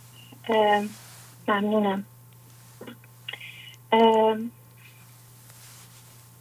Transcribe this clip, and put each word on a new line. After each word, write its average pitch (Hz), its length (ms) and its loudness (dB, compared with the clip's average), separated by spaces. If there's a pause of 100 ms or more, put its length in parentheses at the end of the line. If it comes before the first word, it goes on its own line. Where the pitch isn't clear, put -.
(500)
اه، 208 340 2 (640)
ممنونم. 208 560 -2 (1900)
اه، 220 440 4 (2000)